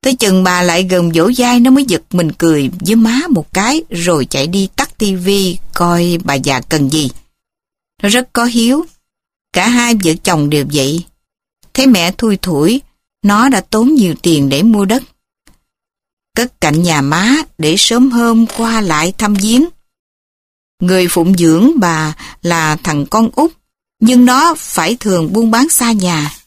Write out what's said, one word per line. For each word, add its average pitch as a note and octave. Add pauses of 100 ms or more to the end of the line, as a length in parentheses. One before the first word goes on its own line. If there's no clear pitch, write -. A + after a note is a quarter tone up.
Tới C4+
chừng F#3+
bà F3+
lại F3
gần F3+
vỗ F3
vai B3
nó B3+
mới C#4
giật F#3 (100)
mình E3+
cười D3+
với G3
má A#3
một F3+
cái B3+
rồi E3+
chạy C#3
đi F#3+
tắt -
tivi F#3+ (160)
coi F3
bà C#3+
già C3
cần C#3+
gì. D3 (960)
Nó G3+
rất B3
có A#3+
hiếu. A#3+ (680)
Cả F#3+
hai A#3+
vợ D#3+ (100)
chồng D3+
đều D3
vậy. D3 (680)
Thấy C4+
mẹ F#3
thui G#3
thủi, F3+ (420)
nó G#3
đã A#3
tốn A#3+
nhiều F#3
tiền D3+
để C#3
mua G#3
đất. A3+ (1300)
Cất B3
cạnh D#3
nhà D#3+
má F3 (220)
để D#3
sớm B3
hôm A#3 (120)
qua A3+
lại E3+
thăm G#3
viếng. A3 (1160)
Người F3+
phụng F3
dưỡng E3+
bà D#3+ (260)
là D#3+
thằng D3+
con A3+
út, D#4 (480)
nhưng B3
nó D4
phải F#3+
thường F3+
buôn A3+
bán B3+
xa A#3
nhà. F3